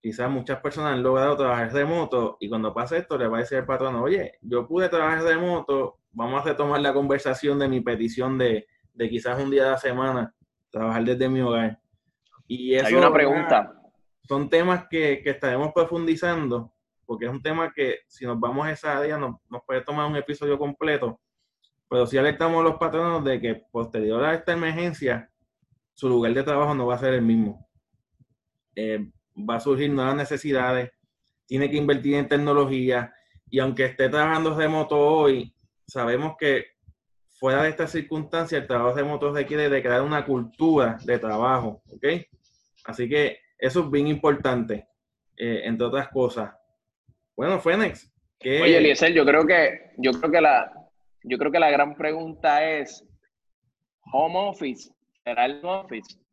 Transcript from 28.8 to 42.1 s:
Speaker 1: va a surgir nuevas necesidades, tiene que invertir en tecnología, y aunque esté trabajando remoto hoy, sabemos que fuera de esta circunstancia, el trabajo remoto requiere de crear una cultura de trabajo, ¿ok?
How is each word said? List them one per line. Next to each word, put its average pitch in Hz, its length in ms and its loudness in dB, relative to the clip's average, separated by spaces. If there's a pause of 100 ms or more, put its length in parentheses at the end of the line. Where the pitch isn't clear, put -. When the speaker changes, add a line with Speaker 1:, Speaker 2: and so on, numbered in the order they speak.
Speaker 1:
va 110 180 -6
a 117 40 -4
surgir 143 320 0
nuevas 135 240 0
necesidades, 135 760 -2 (560)
tiene 139 220 -2
que 147 80 -2
invertir 143 380 2
en 139 120 -2
tecnología, 135 840 0 (360)
y 135 100 0
aunque 131 260 0
esté 131 240 0
trabajando 156 460 0
remoto 156 420 0
hoy, 147 580 4 (320)
sabemos 127 520 -2
que 139 260 0 (640)
fuera 135 360 0
de 156 60 0
esta 160 180 -4
circunstancia, 165 720 -6
el 135 100 -6
trabajo 123 280 0
remoto 143 380 -2
requiere 147 360 -2
de 135 120 2
crear 123 200 2
una 147 240 -2
cultura 127 800 2
de 123 160 0
trabajo, 113 720 -2
¿ok? - 160 -10 (800)